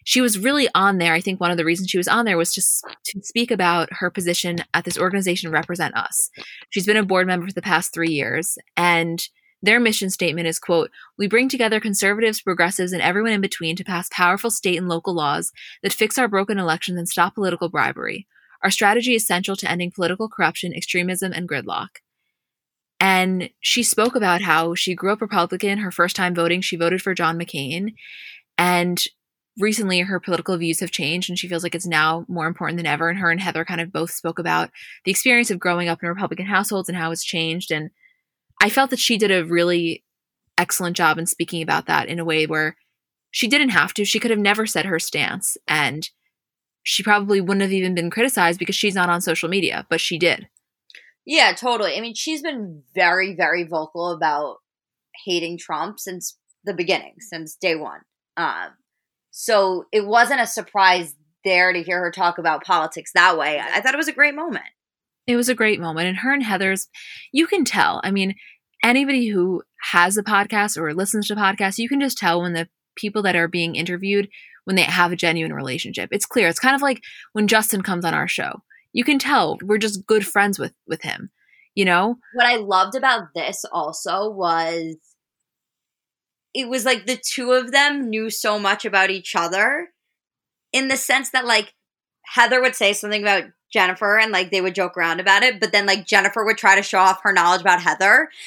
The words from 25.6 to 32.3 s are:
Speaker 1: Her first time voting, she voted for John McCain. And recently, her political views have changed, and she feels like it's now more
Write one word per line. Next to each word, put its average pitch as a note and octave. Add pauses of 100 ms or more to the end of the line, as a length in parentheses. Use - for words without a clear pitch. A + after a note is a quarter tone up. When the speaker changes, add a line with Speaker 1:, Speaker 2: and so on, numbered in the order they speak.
Speaker 1:
Her G3
first F3+
time F3+
voting, E3+
she F#3
voted E3+
for F#3+
John E3
McCain. E3+ (640)
And F3 (560)
recently, G3+
her F#3
political F3
views E3
have F3
changed, F3
and F3+
she F3
feels E3+
like E3+
it's F3
now D#3+
more E3+